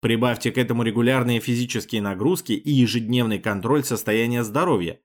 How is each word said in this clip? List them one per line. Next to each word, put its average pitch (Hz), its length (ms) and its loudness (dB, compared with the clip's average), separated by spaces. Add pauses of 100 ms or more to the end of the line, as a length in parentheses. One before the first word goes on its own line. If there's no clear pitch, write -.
Прибавьте 113 500 0
к 113 80 -2
этому 120 240 0
регулярные 117 580 2
физические 120 600 -2
нагрузки 104 520 -2
и 110 180 -2
ежедневный 117 680 2
контроль 110 460 0
состояния 117 600 0
здоровья 110 600 -2